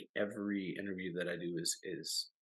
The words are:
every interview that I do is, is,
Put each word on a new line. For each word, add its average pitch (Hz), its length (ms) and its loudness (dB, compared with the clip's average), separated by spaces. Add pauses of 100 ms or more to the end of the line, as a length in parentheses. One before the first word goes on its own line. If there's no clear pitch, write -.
(160)
every 101 640 2
interview 92 360 -2
that 87 120 2
I 87 80 0
do 87 220 0
is, 85 260 2
is, - 480 -2 (100)